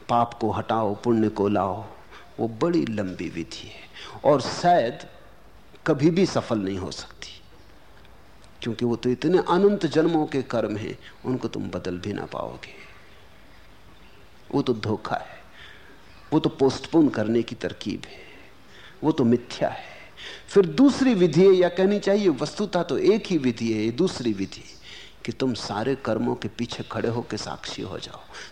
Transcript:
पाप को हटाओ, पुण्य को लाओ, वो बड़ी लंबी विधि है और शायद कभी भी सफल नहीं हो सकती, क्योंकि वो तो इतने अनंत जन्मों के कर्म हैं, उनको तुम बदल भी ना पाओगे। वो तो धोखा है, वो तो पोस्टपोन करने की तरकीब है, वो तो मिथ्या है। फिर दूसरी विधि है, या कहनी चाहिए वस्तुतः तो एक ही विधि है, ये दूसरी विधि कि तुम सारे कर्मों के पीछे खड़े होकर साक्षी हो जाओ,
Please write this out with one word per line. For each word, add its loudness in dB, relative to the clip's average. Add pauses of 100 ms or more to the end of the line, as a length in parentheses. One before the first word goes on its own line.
पाप 2
को -2
हटाओ, -2
पुण्य 2
को 0
लाओ, 0 (540)
वो -2 (100)
बड़ी 2
लंबी -6
विधि -10
है -20 (340)
और 6
शायद 0 (800)
कभी 4
भी 4
सफल -2
नहीं -4
हो -6
सकती, -16 (1300)
क्योंकि -4
वो 2
तो 0
इतने 4
अनंत 4
जन्मों 2
के -2
कर्म -2
हैं, -8 (280)
उनको -4
तुम -6
बदल -6
भी -6
ना -6
पाओगे। -10 (1800)
वो 0
तो 0
धोखा -4
है, -12 (920)
वो 4
तो -2
पोस्टपोन 2
करने 0
की -8
तरकीब -6
है, -18 (840)
वो 2
तो 2
मिथ्या 0
है। -10 (580)
फिर 6
दूसरी 4
विधि 4
है, 10
या 6
कहनी 2
चाहिए 2
वस्तुतः -2
तो -2
एक 4
ही 0
विधि 0
है, 0
ये 0
दूसरी 0
विधि -6 (600)
कि -6
तुम -2
सारे -4
कर्मों -2
के -8
पीछे -8
खड़े -4
होकर -4
साक्षी -10
हो -8
जाओ, -14 (320)